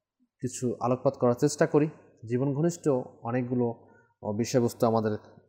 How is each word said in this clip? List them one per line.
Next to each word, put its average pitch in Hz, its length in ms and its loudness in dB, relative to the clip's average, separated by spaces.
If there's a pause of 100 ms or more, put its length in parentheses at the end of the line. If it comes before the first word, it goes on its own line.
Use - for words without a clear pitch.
(400)
কিছু 123 400 -4
আলোকপাত 127 360 0
করার 120 180 2
চেষ্টা 147 320 2
করি। 151 220 2 (400)
জীবন 131 260 -2
ঘনিষ্ঠ 165 340 -2 (340)
অনেকগুলো, 123 680 -4 (340)
আহ, 104 100 -4
বিষয়বস্তু 120 540 0
আমাদের 110 320 0 (300)